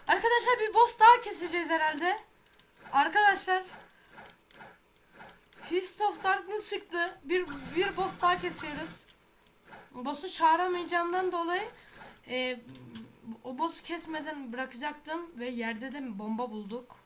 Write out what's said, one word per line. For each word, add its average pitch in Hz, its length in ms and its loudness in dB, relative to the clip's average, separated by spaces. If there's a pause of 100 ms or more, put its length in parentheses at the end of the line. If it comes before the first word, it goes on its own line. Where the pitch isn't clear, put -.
arkadaşlar 466 520 4
bir 440 140 0
boss 480 260 6
daha 480 220 10
keseceğiz 339 480 -4
herhalde. 320 500 0 (760)
Arkadaşlar. 381 720 4 (2000)
Feast 370 400 -2
of 392 220 0
Darkness 392 460 0
çıktı. 359 540 -4
Bir, 359 220 0 (300)
bir 370 220 -2
boss 381 240 -4
daha 359 200 4
kesiyoruz. 311 640 -8 (840)
Boss'u 285 380 -8
çağıramayacağımdan 349 1000 2
dolayı, 359 380 -2 (580)
e, 254 320 -2 (840)
o 254 140 -10
boss'u 320 260 -4
kesmeden 311 680 -8
bırakacaktım 294 840 -8
ve 240 100 -6
yerde 233 420 -6
de 254 280 -8
bomba 220 320 -4
bulduk. 214 440 -10 (100)